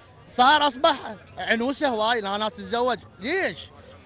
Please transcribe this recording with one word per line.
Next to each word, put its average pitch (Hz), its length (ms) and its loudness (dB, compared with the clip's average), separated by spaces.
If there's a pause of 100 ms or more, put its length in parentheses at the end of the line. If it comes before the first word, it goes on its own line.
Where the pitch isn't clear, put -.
(300)
صار 294 380 6
اصبح 294 280 2 (420)
عنوسه 240 500 -2
هواي، 226 340 0
لا 196 160 -4
ناس 214 140 -4
تتزوج، 220 460 -2 (220)
ليش؟ 269 380 -4 (480)